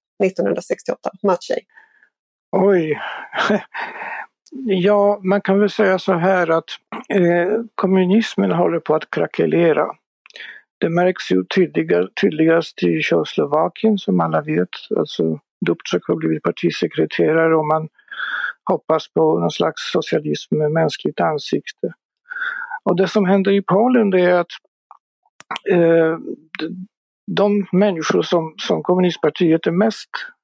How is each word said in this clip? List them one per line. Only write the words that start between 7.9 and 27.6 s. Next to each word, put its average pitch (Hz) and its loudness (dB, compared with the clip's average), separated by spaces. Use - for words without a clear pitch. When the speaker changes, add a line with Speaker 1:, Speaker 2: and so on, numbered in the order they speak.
Speaker 2:
håller 170 0
på 156 0
att - -4
krackelera. 160 0
Det 170 -2
märks 180 0
ju 185 2
tydliga-, 160 0
tydligast 165 2
i 165 2
Tjeckoslovakien, 165 0
som 185 0
alla 160 0
vet. 156 -2
Alltså, 160 -2
Dubček 175 -2
har 175 0
blivit 160 -2
partisekreterare 160 0
och 156 0
man 156 -2
hoppas - -2
på 160 2
någon 170 0
slags - -4
socialism 156 -2
med 151 0
mänskligt 156 -2
ansikte. - -4
Och 170 0
det 185 2
som 208 0
händer 196 2
i 202 2
Polen, 220 2
det 185 2
är 180 4
att, 170 -4
eh, 165 4
d-, 170 -8
de 202 2